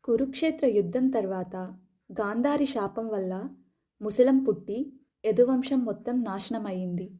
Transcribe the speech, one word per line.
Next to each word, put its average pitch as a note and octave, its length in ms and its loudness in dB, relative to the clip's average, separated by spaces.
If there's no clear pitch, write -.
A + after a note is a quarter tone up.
కురుక్షేత్ర C4+ 600 0
యుద్ధం G#3 420 2
తర్వాత F#3+ 480 -2
గాంధారి A#3+ 540 0
శాపం A3+ 420 -4
వల్ల G3 400 -4
ముసలం B3+ 360 6
పుట్టి A#3+ 540 -2
యదువంశం B3+ 600 4
మొత్తం A#3+ 400 -2
నాశనమయ్యింది. F#3+ 960 -6